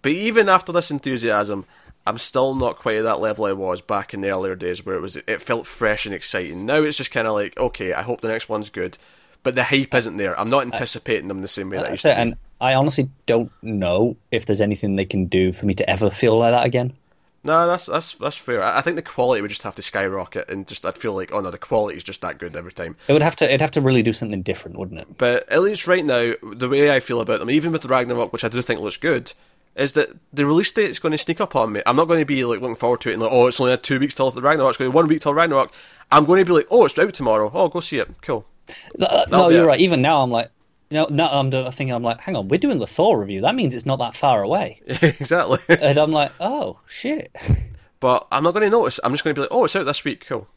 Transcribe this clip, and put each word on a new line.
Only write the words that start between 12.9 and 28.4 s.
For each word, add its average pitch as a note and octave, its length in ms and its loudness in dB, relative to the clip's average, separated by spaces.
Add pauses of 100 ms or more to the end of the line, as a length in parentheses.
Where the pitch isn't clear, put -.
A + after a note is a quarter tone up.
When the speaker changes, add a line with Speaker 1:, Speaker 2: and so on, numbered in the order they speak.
Speaker 2:
don't A#2 260 0 (100)
know G#2 540 0 (160)
if A2+ 140 -2
there's G2+ 140 0
anything G2+ 360 0
they G2 80 0
can F#2+ 220 -2
do F#2 260 2
for G2+ 140 -6
me G2 80 0
to - 140 -2
ever F#2+ 220 2
feel A2+ 280 2
like A#2 140 4
that B2 140 2
again. B2 260 -2 (520)
Speaker 1:
No, E3 240 4
that's, F3 180 -2
that's, D#3 280 -6
that's - 220 -6
fair. A#2 260 -4
I, F#2 160 0
I - 20 2
think E3+ 160 -2
the E3+ 60 -6
quality B2 400 0
would G2+ 80 -6
just - 120 -10
have G#2 140 -10
to G2 60 -12
skyrocket, F#2+ 680 -6
and F#2+ 160 -8
just, - 200 -12
I'd F#2+ 120 -6
feel A2 160 -6
like, F#2+ 180 -8
oh G#2 80 -2
no, F#2 100 -6
the F2+ 80 -14
quality G#2 400 -2
is E2+ 60 -14
just - 180 -12
that E2+ 160 -8
good E2+ 180 -12
every F2 160 -12
time. E2 240 -10 (100)
Speaker 2:
It C#3 60 2
would D3 100 4
have D#3+ 140 0
to, D#3+ 100 2
it'd C3 140 2
have D3+ 120 -2
to D3+ 80 0
really C3 220 4
do A2+ 100 2
something G#2 300 -6
different, - 360 -8
wouldn't F#2 220 -12
it? - 180 -20
Speaker 1:
But B2 340 0
at D#3+ 100 4
least G3+ 240 -2
right F3+ 180 2
now, A#2+ 280 2 (200)
the B2 160 -4
way C#3+ 260 4
I B2+ 60 2
feel A#2+ 200 -2
about A2+ 200 0
them, A2+ 100 -4
even D#3 220 2
with D#3+ 100 -2
the C3 60 -10
Ragnarok, B2 440 0
which A#2 120 -6